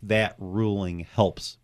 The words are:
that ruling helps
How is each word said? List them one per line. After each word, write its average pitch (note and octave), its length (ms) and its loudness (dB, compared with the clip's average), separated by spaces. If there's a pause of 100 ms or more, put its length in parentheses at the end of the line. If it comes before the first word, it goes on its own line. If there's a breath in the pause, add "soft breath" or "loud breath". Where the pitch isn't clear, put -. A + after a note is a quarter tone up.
that G#2+ 360 0
ruling G2 640 -2
helps - 640 0